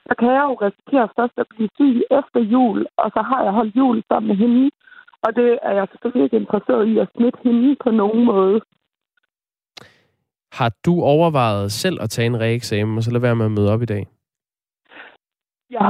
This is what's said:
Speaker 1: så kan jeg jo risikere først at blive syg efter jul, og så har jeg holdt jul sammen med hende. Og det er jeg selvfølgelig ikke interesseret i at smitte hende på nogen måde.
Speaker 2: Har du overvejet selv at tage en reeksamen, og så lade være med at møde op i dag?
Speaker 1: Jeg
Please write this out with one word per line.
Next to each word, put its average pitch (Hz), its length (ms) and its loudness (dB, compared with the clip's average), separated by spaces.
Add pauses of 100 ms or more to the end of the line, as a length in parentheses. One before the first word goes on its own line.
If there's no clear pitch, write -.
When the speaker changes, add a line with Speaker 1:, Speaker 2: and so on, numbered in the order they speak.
Speaker 1:
så 233 100 -2
kan 240 100 2
jeg 262 220 2
jo 254 40 -6
risikere 208 600 -2
først 240 200 -2
at 240 160 -4
blive 220 220 -4
syg 277 220 2 (220)
efter - 220 -2 (140)
jul, 220 320 0 (100)
og - 180 0
så 220 140 -2
har 254 160 0
jeg 196 80 0
holdt 220 240 -2
jul 247 320 2
sammen 220 200 -2
med 208 80 0
hende. 240 340 2 (520)
Og 220 140 -2
det 240 260 2
er - 100 -4
jeg 196 180 -2
selvfølgelig 254 340 -2
ikke 226 180 0
interesseret 214 460 -2
i 220 100 2
at 196 180 0
smitte 240 280 0
hende 247 400 2
på 247 60 0
nogen 220 340 2
måde. 196 360 2 (1900)
Speaker 2:
Har 117 200 -2 (140)
du 175 160 2
overvejet 123 680 0
selv 180 300 -4
at 110 80 -6
tage 117 160 -2
en 120 140 -2
reeksamen, 110 560 -2
og 113 60 -2
så 113 80 -4
lade 120 120 -2
være 120 140 0
med 113 100 0
at 107 40 -2
møde 104 220 0
op 117 100 -2
i 110 120 -4
dag? 98 120 -6 (1600)
Speaker 1:
Jeg 226 200 -2